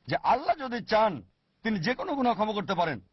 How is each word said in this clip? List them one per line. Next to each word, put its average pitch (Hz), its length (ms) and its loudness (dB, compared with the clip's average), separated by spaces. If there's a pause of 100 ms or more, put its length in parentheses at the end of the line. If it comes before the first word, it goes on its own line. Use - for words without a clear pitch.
যে 147 160 -2
আল্লাহ 294 340 2
যদি 240 280 -6
চান 214 380 2 (400)
তিনি 214 160 0
যে 202 160 0
কোনো 349 200 -4
গুনাহ 247 180 2
ক্ষমা 214 200 0
করতে 196 220 -2
পারেন, 160 260 0 (120)